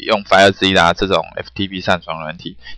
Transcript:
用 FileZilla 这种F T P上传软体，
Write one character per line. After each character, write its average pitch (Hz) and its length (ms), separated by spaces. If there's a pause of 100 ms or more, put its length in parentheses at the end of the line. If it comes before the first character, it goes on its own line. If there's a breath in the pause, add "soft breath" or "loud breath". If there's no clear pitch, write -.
用 104 180
FileZilla 95 720
这 98 140
种 85 180 (120)
F - 180
T 98 120
P 92 140
上 90 180
传 82 200
软 78 180
体， 92 180 (220 loud breath)